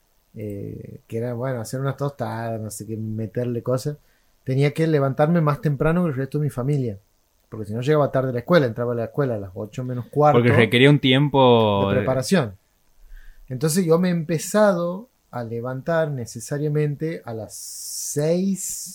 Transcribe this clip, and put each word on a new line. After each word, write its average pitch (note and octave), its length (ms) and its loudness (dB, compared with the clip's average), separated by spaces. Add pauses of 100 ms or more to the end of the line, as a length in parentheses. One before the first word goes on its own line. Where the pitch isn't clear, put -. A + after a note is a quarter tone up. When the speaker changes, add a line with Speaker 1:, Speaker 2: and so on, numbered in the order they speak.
(360)
Speaker 1:
eh, G#2+ 720 -10
que A2+ 100 -8
era, A#2+ 160 -4
bueno, B2 280 -4
hacer C3 180 -6
unas C3+ 180 -4
tostadas, A2+ 640 -6
no A2 80 -8
sé - 160 -12
qué, A2 120 -8
meterle A2 680 -4
cosas, C3 340 -4 (460)
tenía C#3 300 2
que D#3+ 140 0
levantarme D3+ 540 2
más D3 200 2
temprano D#3 420 2
que E3+ 60 0
el C3+ 60 -4
resto C3+ 240 -4
de D3+ 60 0
mi C#3 60 0
familia, B2+ 460 -2 (520)
porque G#2+ 160 -10
si G2+ 80 -8
no A#2 80 -4
llegaba C#3 300 2
tarde C3 180 0
a B2+ 40 -4
la A#2+ 60 -2
escuela, D#3+ 280 4
entraba A#2+ 260 -4
a - 20 -2
la A2+ 100 -4
escuela B2+ 300 -2
a G#2+ 40 -4
las F#2+ 160 -12
ocho G#2+ 280 -8
menos B2 240 -6
cuarto D3 320 4
Speaker 2:
Porque A#2+ 140 4
requería A#2+ 360 6
un D3 100 6
tiempo B2+ 880 4
Speaker 1:
de G2 60 2
Speaker 2:
de - 60 2
Speaker 1:
preparación. C3 520 0 (960)
Entonces D3+ 360 0
yo D#3+ 120 4
me F3+ 120 2
he - 20 2
empezado F3 960 0 (240)
a B2 120 -8
levantar C3 680 -2
necesariamente D3 1120 -4
a A#2 80 -10
las A2 220 -10
seis, F3+ 1040 -2 (340)